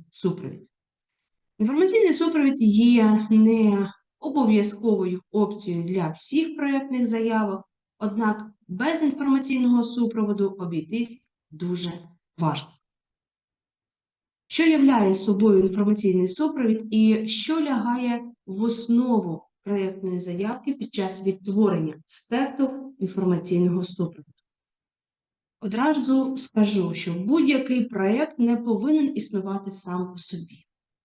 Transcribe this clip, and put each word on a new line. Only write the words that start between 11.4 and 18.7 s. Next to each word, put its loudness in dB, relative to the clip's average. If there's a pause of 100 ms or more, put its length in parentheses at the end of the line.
дуже -6 (460)
важко. -4 (1700)
Що 0
являє 4
собою 4
інформаційний 2
супровід -2
і 2
що -4
лягає -2 (220)
в -6
основу 0 (200)